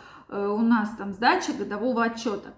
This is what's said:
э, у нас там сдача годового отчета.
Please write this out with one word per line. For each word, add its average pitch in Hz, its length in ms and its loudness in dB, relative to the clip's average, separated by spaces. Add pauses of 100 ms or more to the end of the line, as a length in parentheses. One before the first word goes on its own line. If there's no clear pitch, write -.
(280)
э, 202 180 -4
у 208 160 0
нас 226 340 4
там 202 160 -8
сдача 269 400 2
годового 226 520 0
отчета. 226 540 -4